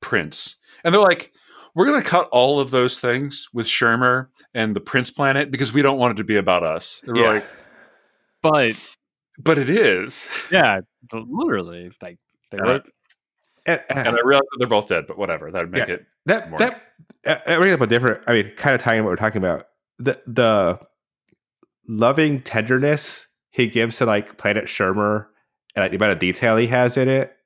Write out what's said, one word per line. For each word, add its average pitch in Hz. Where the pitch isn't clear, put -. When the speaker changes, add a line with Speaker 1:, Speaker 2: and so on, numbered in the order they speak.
Speaker 1:
Prince. -
And 170
they're 202
like, 180
"We're 180
gonna 285
cut -
all 131
of 135
those 127
things 131
with 117
Shermer 123
and 110
the 101
Prince 127
planet 139
because 127
we 143
don't 139
want 123
it 101
to 107
be 107
about 90
us." 80
And 120
we're 117
Speaker 2:
Yeah. 110
Speaker 1:
like 104
Speaker 3:
But 139
Speaker 1:
"But 147
it 131
is." 123
Speaker 3:
Yeah, 120
th-, 113
literally, 92
like, 87
they 101
Speaker 1:
And 95
I -
Speaker 3:
wrote 135
Speaker 2:
And, 165
uh, 147
Speaker 1:
and 131
I 117
realize 139
that 120
they're 123
both 104
dead, 82
but 80
whatever. 82
That'd 87
make 107
Speaker 2:
yeah. 90
Speaker 1:
it -
Speaker 2:
That, 190
Speaker 1:
more 160
Speaker 2:
that, 247
uh, 151
uh, 165
really 190
up 156
a 120
different, 117
I 120
mean, 107
kinda 139
tying 113
what 104
we're 90
talking 107
about. 87
The, 123
the 110
loving 135
tenderness 127
he 123
gives 113
to, 127
like, 104
Planet 104
Shermer 104
and, 101
like, 92
the 95
amount 104
of 82
detail 110
he 117
has 123
in 131
it 131